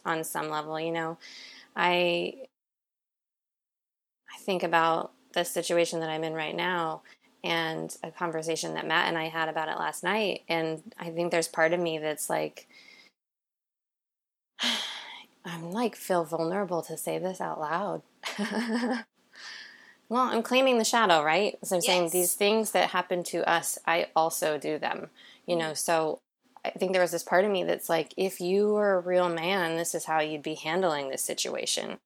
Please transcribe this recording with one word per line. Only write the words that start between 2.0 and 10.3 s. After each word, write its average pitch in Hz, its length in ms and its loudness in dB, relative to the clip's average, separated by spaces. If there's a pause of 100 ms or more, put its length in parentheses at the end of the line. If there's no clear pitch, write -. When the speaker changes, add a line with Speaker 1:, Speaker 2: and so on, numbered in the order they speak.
Speaker 1:
I - 60 -18
think 185 240 -2
about 165 480 4 (220)
the 175 100 0
situation 170 560 0
that 160 100 -4
I'm 156 140 -4
in 160 100 -4
right 160 220 -4
now 170 460 -2 (420)
and 160 600 -2
a 165 80 -10
conversation 160 600 -4
that 160 140 -4
Matt 160 200 4
and 170 100 0
I 160 120 -2
had 160 200 -2
about 156 200 -2
it - 80 -4
last 156 260 -4
night. 202 460 0